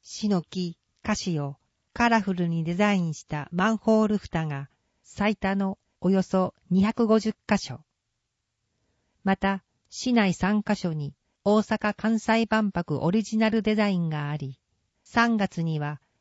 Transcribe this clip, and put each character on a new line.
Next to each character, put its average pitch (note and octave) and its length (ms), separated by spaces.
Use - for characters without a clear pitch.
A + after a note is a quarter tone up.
市 - 260
の F#3 140
木、 F3+ 340
カ G#3+ 120
シ E3+ 240
を C#3+ 180
カ A#3+ 160
ラ A3+ 100
フ F#3+ 140
ル F3 120
に E3 160
デ E3+ 120
ザ G3+ 180
イ F#3+ 80
ン E3 140
し - 120
た D3 260
マ F#3+ 200
ン A3 60
ホ A3 260
ー - 20
ル G#3 120
蓋 - 260
が C#3 240
最 G#3 320
多 G3 220
の G3 220
お F3+ 80
よ F#3+ 120
そ F#3 300
二 F#3 140
百 A3+ 240
五 A3 120
十 G#3+ 160
箇 G#3 80
所。 - 240
ま F#3+ 160
た、 G3 260
市 - 240
内 G3+ 220
三 G3+ 280
箇 G#3 140
所 E3+ 160
に C#3+ 220
大 G#3 180
阪・ G#3 340
関 A3 260
西 A3+ 240
万 A3 260
博 D3+ 320
オ E3 80
リ G#3+ 120
ジ A3 160
ナ A3 100
ル A3 140
デ G#3+ 140
ザ G#3 120
イ F#3+ 80
ン E3+ 140
が D3 180
あ D3+ 80
り、 C3+ 240
三 A#3 340
月 F#3 240
に D#3+ 180
は D3 220